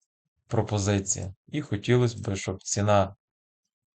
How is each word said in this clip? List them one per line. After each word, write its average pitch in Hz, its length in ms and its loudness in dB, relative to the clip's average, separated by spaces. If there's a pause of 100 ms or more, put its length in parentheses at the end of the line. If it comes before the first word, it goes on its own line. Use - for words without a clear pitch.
(480)
пропозиція. 101 840 -2 (140)
І 151 120 -4
хотілося 117 580 0
б, 98 180 -6
щоб 95 260 -6
ціна 101 520 2 (800)